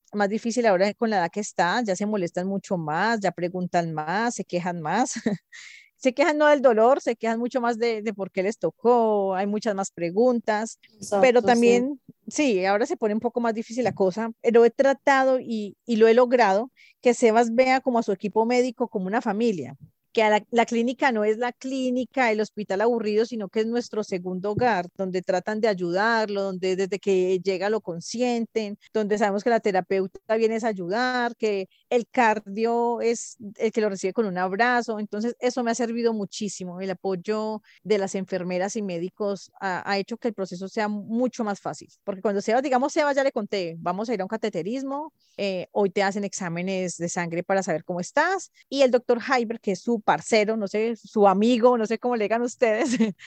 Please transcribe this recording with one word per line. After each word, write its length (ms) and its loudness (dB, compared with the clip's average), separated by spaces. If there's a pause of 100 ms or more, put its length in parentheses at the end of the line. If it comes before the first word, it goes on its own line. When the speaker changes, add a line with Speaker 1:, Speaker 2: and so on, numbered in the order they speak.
(120)
Speaker 1:
más 160 0
difícil 380 -2
ahora 280 2
con 160 -2
la 60 0
edad 140 0
que 100 -8
está, 420 0
ya 140 -2
se 100 -4
molestan 400 -4
mucho 300 -4
más, 420 -2
ya 140 -2
preguntan 600 -4
más, 400 -4
se 100 -8
quejan 380 -6
más. 320 -2
<laughs> 280 -4 (540)
Se 160 0
quejan 240 2
no 120 4
del 120 6
dolor, 400 6
se 160 -4
quejan 220 -2
mucho 240 -4
más 160 -2
de, 240 -2
de 100 -4
por 180 -6
qué 120 -4
les 160 -2
tocó, 760 2
hay 120 -2
muchas 280 -2
más 160 -6
preguntas, 880 0 (200)
Speaker 2:
Exacto, 240 0
Speaker 1:
pero 180 6
Speaker 2:
sí. 60 2
Speaker 1:
también, 540 4 (260)
sí, 400 0
ahora 180 2
se 140 -4
pone 160 0
un 60 -2
poco 200 -4
más 140 0
difícil 300 -4
la 100 -2
cosa, 360 0 (120)
pero 240 6
he 40 6
tratado 720 2
y, 460 -6
y 100 0
lo 100 8
he 60 8
logrado, 580 4 (300)
que 140 4
Sebas 400 4
vea 260 4
como 180 0
a 40 2
su 100 -2
equipo 320 0
médico 440 0
como 180 -6
una 160 -2
familia, 560 -2 (340)
que 100 2
a 80 4
la, 220 2
la 120 4
clínica 460 0
no 140 0
es 140 0
la 140 -4
clínica, 800 -2
el 100 0
hospital 420 -4
aburrido, 440 0
sino 220 -8
que 100 -6
es 80 0
nuestro 380 -4
segundo 480 -6
hogar, 340 0 (100)
donde 260 -4
tratan 380 -2
de 60 2
ayudarlo, 760 0
donde 340 -2
desde 240 -4
que 400 2
llega 280 -2
lo 120 0
consienten, 1000 -4 (140)
donde 260 0
sabemos 240 0
que 80 0
la 80 4
terapeuta 800 -2
viene 180 2
es 80 -4
a 60 -2
ayudar, 680 -2
que 340 -2 (220)
el 160 0
cardio 920 0
es 380 -4 (180)
el 160 -2
que 80 -2
lo 80 2
recibe 240 -4
con 140 0
un 120 -4
abrazo. 640 0
Entonces 400 -6
eso 240 -2
me 80 0
ha 20 -2
servido 380 -2
muchísimo, 680 -8
el 120 -4
apoyo 680 -4 (220)
de 160 0
las 160 -4
enfermeras 640 -4
y 60 -6
médicos 760 -6
ha, 320 -4
ha 80 0
hecho 180 -6
que 120 -4
el 60 -6
proceso 340 -8
sea 180 -4
mucho 560 -4
más 180 -6
fácil, 280 -10 (160)
porque 180 -8
cuando 180 0
Sebas, 220 2
digamos, 300 0
Sebas, 240 2
ya 80 2
le 80 0
conté, 480 -4
vamos 280 -4
a 60 -2
ir 60 -2
a 40 -4
un 40 -8
cateterismo, 840 -6 (240)
eh, 360 -4
hoy 180 2
te 140 0
hacen 180 -2
exámenes 760 -6
de 100 -4
sangre 340 -4
para 220 0
saber 180 -4
cómo 160 -8
estás, 540 -2 (160)
y 140 2
el 100 4
doctor 280 2
Hyber, 380 -2
que 140 -2
es 80 -4
su 240 -2
parcero, 540 2
no 100 -4
sé, 280 -2
su 300 2
amigo, 520 6
no 80 0
sé 120 -2
cómo 160 -2
le 120 0
digan 160 0
ustedes, 480 0
<laughs> 260 0 (100)